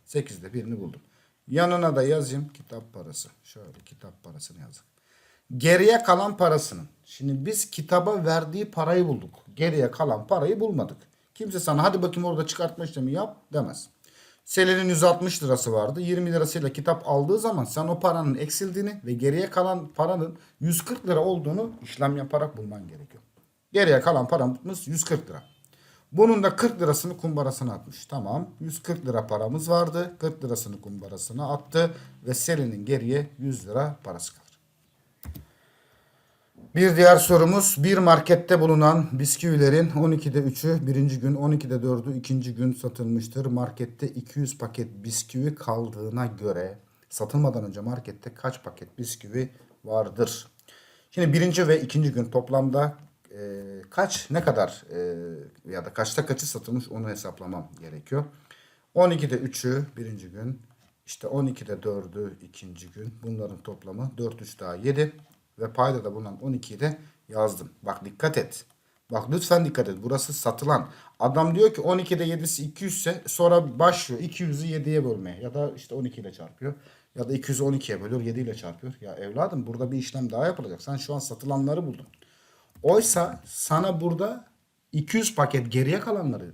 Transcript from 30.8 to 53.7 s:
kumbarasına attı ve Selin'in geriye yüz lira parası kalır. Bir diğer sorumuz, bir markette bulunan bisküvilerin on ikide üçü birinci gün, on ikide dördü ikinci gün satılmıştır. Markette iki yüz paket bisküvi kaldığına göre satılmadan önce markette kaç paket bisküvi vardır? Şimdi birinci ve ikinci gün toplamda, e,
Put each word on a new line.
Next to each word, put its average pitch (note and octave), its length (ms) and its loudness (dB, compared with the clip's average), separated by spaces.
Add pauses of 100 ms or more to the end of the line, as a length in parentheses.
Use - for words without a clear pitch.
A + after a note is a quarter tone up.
kumbarasına G2+ 720 -8
attı E3 380 0 (340)
ve B2 80 -2
Selin'in B2 520 -2
geriye C3+ 440 -2 (100)
yüz B2 280 -6
lira C#3+ 360 -2
parası E2+ 300 -12
kalır. - 100 -20 (2250)
Bir F3 200 6
diğer F3 220 12
sorumuz, F3+ 640 6
bir F#3+ 180 6
markette E3+ 640 6
bulunan D#3 520 6
bisküvilerin D3 800 4
on E3 200 4
ikide D3 280 0
üçü C#3 480 0
birinci C3+ 320 2
gün, C#3 160 0
on D3 160 0
ikide C3 320 0
dördü B2+ 340 -2
ikinci B2 380 -4
gün B2 180 0
satılmıştır. A#2 720 -4
Markette B2 640 -4
iki B2 320 -10
yüz C#3 180 -4
paket A2+ 460 -10
bisküvi C3 520 -4
kaldığına A2+ 680 -4
göre F#2+ 540 -6 (300)
satılmadan A#2 540 0
önce G2+ 180 -10
markette A#2+ 520 -10
kaç - 300 -8
paket - 360 -16
bisküvi A#2+ 500 -6 (360)
vardır? G#2+ 640 -2 (640)
Şimdi E3 220 4
birinci E3+ 340 4
ve D#3 140 6
ikinci C#3+ 300 2
gün A#2+ 140 -2
toplamda, C3+ 720 2 (340)
e, G2+ 320 -12 (260)